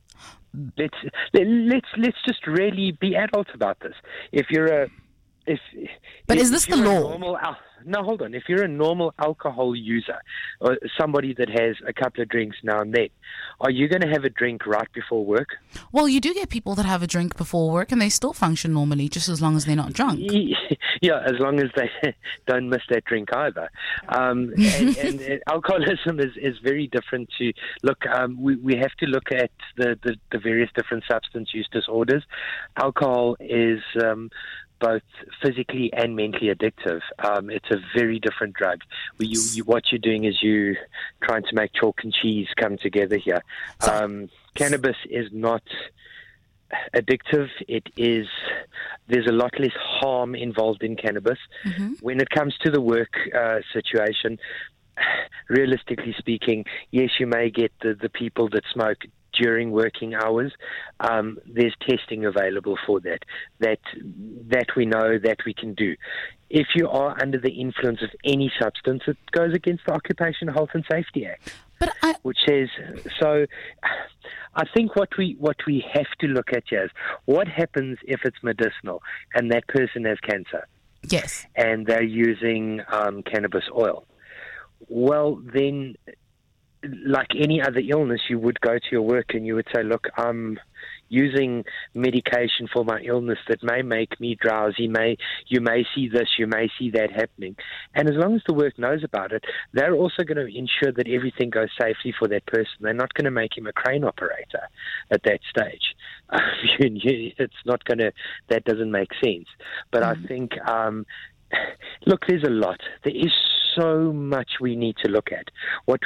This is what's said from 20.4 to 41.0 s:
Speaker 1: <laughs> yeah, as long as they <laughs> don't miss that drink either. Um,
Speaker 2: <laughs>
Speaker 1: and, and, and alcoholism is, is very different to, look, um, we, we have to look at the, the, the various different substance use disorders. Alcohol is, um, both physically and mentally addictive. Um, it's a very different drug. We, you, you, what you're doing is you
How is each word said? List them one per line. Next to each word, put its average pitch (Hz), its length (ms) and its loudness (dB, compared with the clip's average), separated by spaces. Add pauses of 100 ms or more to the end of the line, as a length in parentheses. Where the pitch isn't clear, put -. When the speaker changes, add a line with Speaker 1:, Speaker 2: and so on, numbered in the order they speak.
Speaker 1:
<laughs> - 240 -4
yeah, 165 240 6
as 127 140 2
long 139 180 2
as 131 160 2
they 127 160 0 (120)
<laughs> 143 120 0 (320)
don't 127 220 2
miss 123 220 0
that 117 140 4
drink 113 300 0
either. 123 340 -2 (400)
Um, 123 460 2
Speaker 2:
<laughs> - 20 -6
Speaker 1:
and, 214 420 6
and, - 220 -2
and 139 280 -4
alcoholism 160 720 0
is, 131 160 -2
is 127 260 -4
very 139 240 2
different 123 520 -4
to, 120 140 0 (300)
look, 135 240 2
um, 127 340 0
we, 135 140 4
we 127 220 2
have 131 240 2
to 165 60 0
look 135 260 0
at 127 180 0 (260)
the, 120 280 0
the, 120 100 0 (160)
the 120 80 -2
various 113 380 2
different 117 340 -2
substance 113 420 -4
use 110 200 -6
disorders. 117 500 2 (540)
Alcohol 123 640 2
is, 117 400 2 (200)
um, 113 300 0 (500)
both 113 220 2 (380)
physically 127 520 0
and 117 240 0
mentally 107 360 0
addictive. 92 500 -2 (180)
Um, 101 300 0
it's 107 200 -6
a 110 60 2 (200)
very 113 220 2
different 107 360 -4
drug. 90 260 0 (360)
We, 110 120 -2
you, 110 120 0 (120)
you, 110 100 -4
what 113 300 2
you're 120 80 0
doing 110 240 2
is 101 180 2
you 104 320 4 (480)